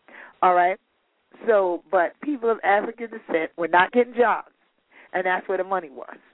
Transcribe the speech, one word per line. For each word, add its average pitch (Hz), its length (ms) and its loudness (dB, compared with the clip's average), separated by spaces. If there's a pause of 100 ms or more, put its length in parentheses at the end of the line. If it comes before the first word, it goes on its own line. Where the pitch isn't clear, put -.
(440)
All 180 100 6
right? 180 260 2 (680)
So, 190 460 2
but 175 300 2
people 247 280 -4
of 214 140 0
African 214 460 -2
descent 165 480 -6
were 170 100 -4
not 175 240 4
getting 247 220 2
jobs, 220 380 0 (600)
and 185 120 -4
that's 185 240 -2
where 190 80 0
the 185 80 -2
money 185 240 -4
was. - 260 -16 (180)